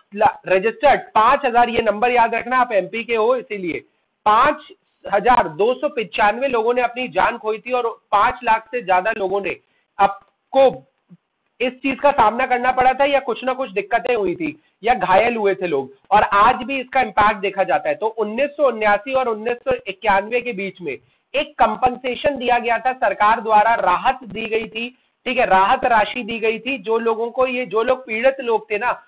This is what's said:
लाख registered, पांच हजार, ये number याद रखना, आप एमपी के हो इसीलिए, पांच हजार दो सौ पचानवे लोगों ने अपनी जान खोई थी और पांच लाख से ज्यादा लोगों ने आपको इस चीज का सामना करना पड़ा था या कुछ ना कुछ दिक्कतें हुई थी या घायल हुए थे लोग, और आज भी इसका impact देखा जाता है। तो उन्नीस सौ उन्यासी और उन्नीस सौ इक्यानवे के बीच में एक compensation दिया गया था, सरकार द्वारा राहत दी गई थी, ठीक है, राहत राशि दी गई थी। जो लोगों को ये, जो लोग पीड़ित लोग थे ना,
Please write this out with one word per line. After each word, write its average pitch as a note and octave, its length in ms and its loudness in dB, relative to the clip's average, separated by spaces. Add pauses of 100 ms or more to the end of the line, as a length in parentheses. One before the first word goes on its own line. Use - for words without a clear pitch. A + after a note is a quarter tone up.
(160)
लाख G#3 320 0
registered, A3 540 2 (100)
पांच B3+ 340 2
हजार, A#3+ 240 4
ये A3+ 120 0
number G#3+ 300 0
याद A#3 240 2
रखना, A#3+ 220 -2
आप B3 160 0
एमपी G#3 300 -2
के A#3 120 -4
हो A3+ 200 2
इसीलिए, F#3+ 440 -6 (460)
पांच B3+ 420 2 (380)
हजार G3+ 440 4
दो G3 240 0
सौ C#4+ 180 -4
पचानवे A3+ 580 -2
लोगों A#3+ 240 0
ने B3 80 0
अपनी A#3+ 280 -4
जान F#3 280 0
खोई G#3+ 220 -6
थी A#3+ 120 -10
और B3 160 -2 (240)
पांच A3+ 320 2
लाख A3 240 0
से B3 140 -6
ज्यादा F#3 320 0
लोगों G3 280 -2
ने E3+ 140 -6 (440)
आपको - 680 2 (920)
इस A#3+ 140 -2
चीज C4 260 -6
का C#4+ 140 4
सामना A#3+ 340 2
करना B3 240 0
पड़ा B3+ 220 2
था C4 120 2
या C#4 160 0
कुछ B3+ 220 -6
ना C4 100 -2
कुछ B3+ 180 -6
दिक्कतें A#3 440 -2
हुई F#3+ 200 -2
थी D3+ 220 -8 (260)
या A3+ 120 2
घायल G#3 400 2
हुए G3+ 200 0
थे F#3+ 120 -6
लोग, C3+ 220 -2 (220)
और G#3+ 120 4
आज A3 400 4
भी C4+ 160 -6
इसका B3+ 220 -2
impact G#3+ 380 0
देखा F#3+ 240 -2
जाता E3 260 0
है। D3 60 -2
तो G#3+ 120 -4 (100)
उन्नीस A3+ 340 -2
सौ C#4+ 160 0
उन्यासी G#3+ 460 0
और C4 160 0
उन्नीस A3+ 300 -4
सौ C4 140 -4 (140)
इक्यानवे G3+ 540 -2
के A#3+ 120 -8
बीच F#3+ 280 -10
में D#3 100 -8 (420)
एक D4 220 -4
compensation B3 840 -2
दिया B3 220 0
गया A3+ 200 -2
था, B3+ 140 -2
सरकार A#3 480 2
द्वारा G#3+ 360 4
राहत F#3 480 0
दी G#3+ 200 -10
गई A3 220 -4
थी, A3+ 220 -10 (360)
ठीक B3 120 -4
है, B3 100 4
राहत G3 400 4
राशि A#3 360 0
दी A3+ 160 -8
गई A3 200 -2
थी। B3+ 200 -6
जो A3 200 -2
लोगों A3+ 320 -2
को B3+ 160 0
ये, B3+ 180 -4
जो G#3 180 -2
लोग B3+ 240 -2
पीड़ित A#3+ 340 0
लोग A3+ 300 -2
थे G#3 60 -2
ना, A3+ 300 -4